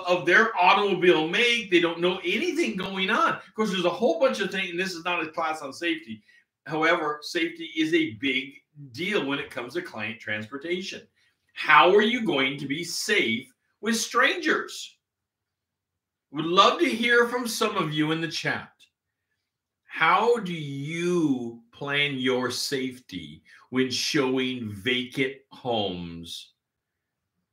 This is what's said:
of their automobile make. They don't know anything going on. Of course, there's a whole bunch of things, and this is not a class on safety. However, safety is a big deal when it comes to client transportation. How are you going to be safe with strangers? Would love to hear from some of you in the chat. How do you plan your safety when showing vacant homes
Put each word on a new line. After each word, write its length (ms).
of 180
their 320
automobile 720
make. 420
They 120
don't 180
know 240
anything 540
going 320
on. 240
Of 220
course, 160
there's 120
a 60
whole 300
bunch 200
of 100
things, 200
and 100
this 140
is 100
not 180
a 100
class 300
on 120
safety. 480
However, 580
safety 520
is 180
a 280
big 320
deal 320
when 140
it 100
comes 240
to 80
client 380
transportation. 840
How 400
are 100
you 200
going 360
to 80
be 180
safe 640
with 160
strangers? 960
Would 140
love 340
to 100
hear 380
from 200
some 300
of 160
you 180
in 100
the 60
chat. 420
How 520
do 160
you 1080
plan 460
your 340
safety 880
when 200
showing 840
vacant 640
homes 1000